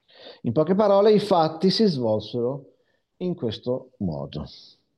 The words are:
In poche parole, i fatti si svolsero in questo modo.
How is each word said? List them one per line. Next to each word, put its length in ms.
In 100
poche 220
parole, 380
i 60
fatti 500
si 160
svolsero 880
in 180
questo 640
modo. 460